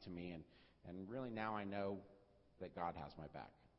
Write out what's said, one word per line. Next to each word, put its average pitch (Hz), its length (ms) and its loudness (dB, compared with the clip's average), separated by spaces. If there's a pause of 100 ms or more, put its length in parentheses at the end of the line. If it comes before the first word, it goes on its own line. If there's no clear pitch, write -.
to 92 80 -6
me. 87 220 -2
And, 80 100 -4 (440)
and 92 220 -4
really 123 220 0
now 110 240 2
I 104 80 4
know 98 340 4 (640)
that 87 140 -4
God 85 260 4
has 73 160 -4
my 80 160 -6
back. 58 160 -6 (300)